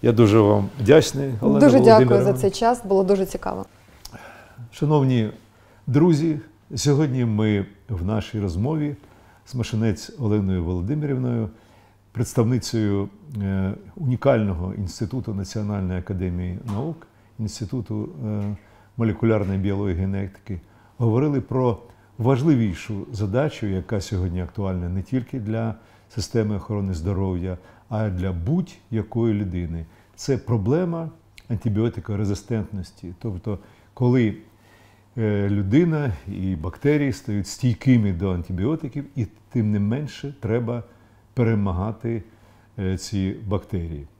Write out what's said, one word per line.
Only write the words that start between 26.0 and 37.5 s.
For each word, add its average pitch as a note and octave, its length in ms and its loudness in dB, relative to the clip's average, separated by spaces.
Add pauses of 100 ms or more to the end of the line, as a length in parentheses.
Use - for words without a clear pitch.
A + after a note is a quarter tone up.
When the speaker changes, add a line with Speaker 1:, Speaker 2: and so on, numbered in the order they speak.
Speaker 1:
системи G#2+ 420 -2
охорони G2 380 -4
здоров'я, F#2 640 -4 (300)
а A2 180 -2
й G#2 40 -2
для F#2 220 -4
будь-якої A2 1000 -2
людини. F2 520 -4 (300)
Це C3 220 -2
проблема D#3 720 -2 (920)
антибіотикорезистентності. G2 1160 -6
Тобто, G2+ 400 -8 (360)
коли, B2 420 2 (840)
е, G#2 320 0
людина C3 640 2 (160)
і F#2+ 280 -4
бактерії C#3 560 0
стають G2+ 340 -6
стійкими A#2+ 680 2